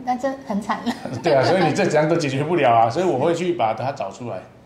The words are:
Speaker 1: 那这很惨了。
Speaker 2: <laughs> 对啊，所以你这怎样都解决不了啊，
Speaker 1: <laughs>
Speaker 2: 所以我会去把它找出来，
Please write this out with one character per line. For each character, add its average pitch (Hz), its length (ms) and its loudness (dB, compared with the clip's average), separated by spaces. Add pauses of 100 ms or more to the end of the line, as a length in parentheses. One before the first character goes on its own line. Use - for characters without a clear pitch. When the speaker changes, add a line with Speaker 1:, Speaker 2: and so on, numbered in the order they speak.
Speaker 1:
那 247 120 -2
这 254 120 -2 (180)
很 208 140 -4
惨 - 240 -4
了。 240 80 -2 (140)
Speaker 2:
<laughs> - 160 -10
对 160 100 2
啊， 131 120 4
所 160 140 2
以 170 60 2
你 151 80 2
这 190 140 0
怎 147 80 0
样 156 140 4
都 165 80 2
解 151 120 0
决 135 140 -2
不 165 140 0
了 131 180 4
啊， 113 140 6
Speaker 1:
<laughs> - 20 -2
Speaker 2:
所 139 100 -2
以 185 40 2
我 151 140 0
会 165 160 2
去 175 180 -2
把 113 200 0
它 127 200 -6
找 127 180 -8
出 117 180 -12
来， 98 100 -8 (280)